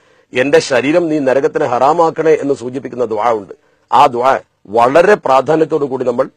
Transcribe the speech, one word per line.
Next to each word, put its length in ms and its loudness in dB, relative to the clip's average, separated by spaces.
എന്റെ 260 2
ശരീരം 500 0
നീ 100 -2
നരകത്തിന് 440 -2
ഹറാമാക്കണേ 680 0
എന്ന് 200 -2
സൂചിപ്പിക്കുന്ന 520 -8
ദുആ 280 -2
ഉണ്ട്. 200 -8
ആ 140 6
ദുആ 340 0
വളരെ 460 2
പ്രാധാന്യത്തോടു 720 0
കൂടി 200 -6
നമ്മൾ 320 -4